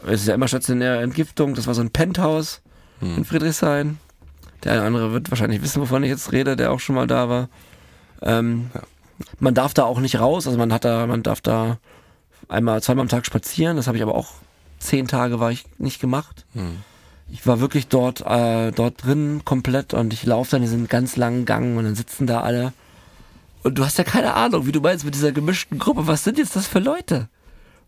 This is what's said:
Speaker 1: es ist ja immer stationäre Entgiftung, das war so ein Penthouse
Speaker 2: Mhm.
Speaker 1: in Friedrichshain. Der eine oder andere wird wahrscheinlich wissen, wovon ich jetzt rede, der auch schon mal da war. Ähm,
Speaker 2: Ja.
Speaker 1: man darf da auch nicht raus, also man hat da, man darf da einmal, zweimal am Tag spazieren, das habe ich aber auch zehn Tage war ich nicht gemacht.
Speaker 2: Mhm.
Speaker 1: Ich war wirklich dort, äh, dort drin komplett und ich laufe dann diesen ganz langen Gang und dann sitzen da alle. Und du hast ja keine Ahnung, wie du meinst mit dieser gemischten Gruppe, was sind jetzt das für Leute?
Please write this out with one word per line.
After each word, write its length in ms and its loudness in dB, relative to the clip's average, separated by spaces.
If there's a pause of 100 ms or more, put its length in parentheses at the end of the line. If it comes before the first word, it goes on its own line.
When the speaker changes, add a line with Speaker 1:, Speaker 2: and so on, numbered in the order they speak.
Speaker 1:
es 140 2
ist 60 0
ja 80 4
immer 120 2
stationäre 540 0
Entgiftung, 540 -2
das 120 -4
war 80 0
so 60 0
ein 100 -2
Penthouse 720 0 (400)
Speaker 2:
Mhm. 160 -4
Speaker 1:
in 80 -2
Friedrichshain. 720 0 (640)
Der 100 0
eine 80 4
oder 60 0
andere 260 0
wird 180 -4
wahrscheinlich 300 0
wissen, 200 -2
wovon 220 0
ich 60 0
jetzt 220 -6
rede, 240 2
der 160 0
auch 80 -2
schon 160 -2
mal 120 0
da 220 0
war. 200 -2 (720)
Ähm, 520 0
Speaker 2:
Ja. 80 -8 (580)
Speaker 1:
man 140 4
darf 200 2
da 120 6
auch 140 0
nicht 200 2
raus, 280 2
also 100 0
man 160 2
hat 120 0
da, 220 2
man 160 -2
darf 180 0
da 360 0 (720)
einmal, 320 0
zweimal 220 2
am 60 0
Tag 160 0
spazieren, 520 0
das 100 -2
habe 100 0
ich 60 0
aber 120 0
auch 140 -4 (500)
zehn 280 0
Tage 320 0
war 120 0
ich 140 -8 (120)
nicht 240 -6
gemacht. 520 -4
Speaker 2:
Mhm. 240 -8 (540)
Speaker 1:
Ich 140 -10
war 140 4
wirklich 300 0
dort, 320 0
äh, 500 0
dort 340 -2
drin 400 0
komplett 480 0
und 200 0
ich 120 -6
laufe 260 2
dann 100 4
diesen 260 0
ganz 280 0
langen 300 0
Gang 320 0
und 60 0
dann 120 0
sitzen 300 -4
da 160 0
alle. 320 -2 (880)
Und 160 0
du 80 4
hast 140 -2
ja 40 4
keine 300 2
Ahnung, 320 2
wie 60 0
du 100 2
meinst 240 2
mit 80 -4
dieser 180 2
gemischten 460 -2
Gruppe, 300 0
was 160 0
sind 160 0
jetzt 160 0
das 100 -2
für 140 2
Leute? 500 -2 (580)